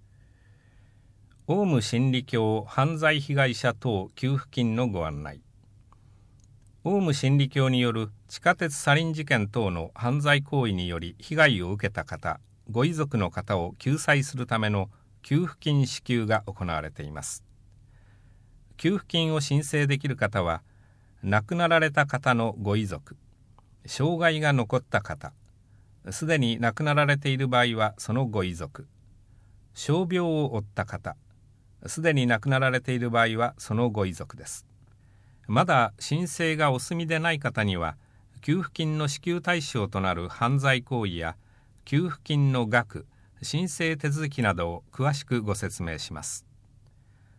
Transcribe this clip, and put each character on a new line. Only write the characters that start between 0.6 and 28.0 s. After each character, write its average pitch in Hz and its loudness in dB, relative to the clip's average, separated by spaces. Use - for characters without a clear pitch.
オ 180 0
ウ 208 2
ム 143 4
真 127 2
理 127 0
教 110 0
犯 147 0
罪 156 2
被 143 -4
害 135 2
者 117 -2
等 104 -2
給 135 -2
付 - -8
金 117 0
の 123 0
ご 92 -2
案 73 -6
内。 71 -14
オ 180 0
ウ 196 2
ム 165 2
真 139 4
理 139 4
教 135 2
に 127 2
よ 120 4
る 110 -2
地 - -16
下 180 4
鉄 156 -2
サ 143 4
リ 160 4
ン 160 -2
事 156 -6
件 117 2
等 104 0
の 85 -4
犯 123 -2
罪 143 4
行 143 0
為 110 2
に 90 -2
よ 87 -2
り 85 -8
被 - -10
害 143 6
を 87 -4
受 101 -2
け - -6
た 78 -4
方、 80 -6
ご 117 2
遺 175 0
族 147 -2
の 90 2
方 95 -2
を 87 -4
救 143 -2
済 143 2
す 143 -8
る 123 -6
た 113 0
め 107 0
の 98 0
給 143 0
付 180 -4
金 143 2
支 - -10
給 117 0
が 107 0
行 98 -6
わ 80 -2
れ 76 -10
て - -12
い 73 -10
ま 76 -10
す。 - -12
給 175 2
付 196 -2
金 160 0
を 151 0
申 143 0
請 147 0
で 139 2
き 139 -6
る 131 -2
方 104 0
は、 82 -2
亡 101 2
く 104 -6
な 170 4
ら 165 6
れ 156 4
た 147 2
方 131 2
の 113 0
ご 101 2
遺 110 0
族、 92 -10
障 160 0
害 165 4
が 151 4
残 123 2
っ 123 0
た - -2
方、 76 -10
す 151 -6
で 160 4
に 117 2
亡 117 2
く 156 -6
な 147 2
ら 147 4
れ 143 4
て 143 -2
い 135 0
る 135 0
場 123 4
合 117 0
は 107 2
そ - -4